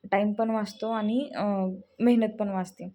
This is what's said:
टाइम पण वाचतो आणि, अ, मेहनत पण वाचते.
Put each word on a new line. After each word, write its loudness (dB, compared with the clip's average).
टाइम 2
पण 0
वाचतो -4
आणि, 0
अ, -2
मेहनत 4
पण -2
वाचते. -6